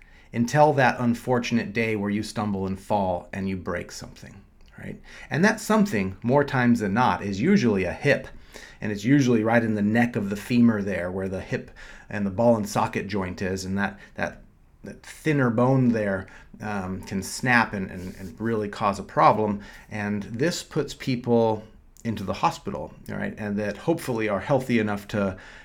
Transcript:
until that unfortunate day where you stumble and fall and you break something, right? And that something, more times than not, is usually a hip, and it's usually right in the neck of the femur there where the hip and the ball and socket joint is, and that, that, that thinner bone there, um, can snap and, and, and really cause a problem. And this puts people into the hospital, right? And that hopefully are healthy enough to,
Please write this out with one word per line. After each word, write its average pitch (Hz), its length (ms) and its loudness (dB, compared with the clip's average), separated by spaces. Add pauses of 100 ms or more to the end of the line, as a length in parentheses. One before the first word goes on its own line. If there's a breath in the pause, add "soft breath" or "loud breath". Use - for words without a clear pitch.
(340 soft breath)
until 147 380 4
that 131 280 2
unfortunate 117 720 0
day 113 220 0
where 104 140 -2
you 104 140 -2
stumble 101 420 -4
and 95 140 -4
fall 95 540 -2
and 95 160 -4
you 95 80 -4
break 87 340 -6
something, - 420 -16 (440)
right? 98 220 -14 (300 loud breath)
And 135 140 2
that 226 160 4
something, 113 640 2
more 135 200 4
times 123 360 2
than 101 140 0
not, 110 300 2
is 101 180 -4
usually 120 420 4
a 87 80 -2
hip, - 360 0 (540 loud breath)
and 107 100 -4
it's 101 120 -6
usually 123 400 4
right 117 200 4
in 110 120 0
the 104 60 0
neck 117 340 2
of 101 140 -2
the 104 60 -4
femur 117 460 4
there 90 300 -4
where 95 180 -4
the 92 120 -4
hip - 300 -8 (380 loud breath)
and 104 160 -4
the 98 60 -2
ball 117 240 4
and 104 140 -2
socket 104 380 -2
joint 95 340 -4
is, 92 240 -4
and 95 120 -2
that, 98 220 -2 (160 loud breath)
that, - 260 -6 (420)
that - 200 -16
thinner 143 460 0
bone 123 400 4
there, 104 380 0 (340 loud breath)
um, 95 400 -6
can 95 200 -6
snap 117 520 0
and, 95 180 -6
and, 92 280 -10
and 95 200 -14
really 107 300 -2
cause 101 300 0
a 98 40 -8
problem. 107 560 2 (320 loud breath)
And 104 320 -4
this 139 400 -4
puts - 300 -6
people 117 720 0 (420)
into 110 180 -4
the 95 100 -4
hospital, - 600 -4 (160)
right? 101 280 -6
And 104 220 -4
that 104 160 -4
hopefully 120 540 -2
are 101 100 0
healthy 127 400 0
enough 104 300 -2
to, 98 280 -2 (280 loud breath)